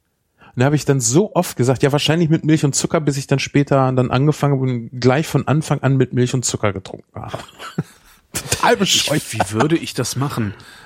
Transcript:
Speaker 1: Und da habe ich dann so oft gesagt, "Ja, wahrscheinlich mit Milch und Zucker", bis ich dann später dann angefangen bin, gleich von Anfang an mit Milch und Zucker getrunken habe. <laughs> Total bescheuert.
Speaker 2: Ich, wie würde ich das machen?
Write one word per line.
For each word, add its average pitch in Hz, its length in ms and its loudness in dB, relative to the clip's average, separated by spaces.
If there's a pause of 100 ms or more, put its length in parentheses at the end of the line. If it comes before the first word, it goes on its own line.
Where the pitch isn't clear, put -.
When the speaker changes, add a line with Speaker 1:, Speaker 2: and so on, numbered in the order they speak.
(560)
Speaker 1:
Und 123 40 -4
da 123 60 4
habe 147 100 4
ich 139 100 -4
dann 135 160 2
so 139 320 2
oft - 240 -2
gesagt, 123 240 2
"Ja, 139 100 4
wahrscheinlich 151 380 2
mit 156 160 0
Milch 151 180 2
und 139 120 0
Zucker", - 260 0
bis 143 160 -2
ich 135 80 -6
dann 135 140 0
später 139 520 2
dann 127 200 0
angefangen 143 500 2
bin, 127 380 -4
gleich 127 260 2
von - 220 -2
Anfang 147 340 0
an 135 160 2
mit 127 160 0
Milch 123 220 0
und 123 100 -2
Zucker - 280 -2
getrunken - 460 -14
habe. - 200 -10 (500)
<laughs> - 440 -20
Total - 440 0
bescheuert. 160 400 0
Speaker 2:
Ich, - 160 -6
wie 104 180 -2
würde 147 260 2
ich - 180 -8
das 127 200 -4
machen? 120 380 -4 (320)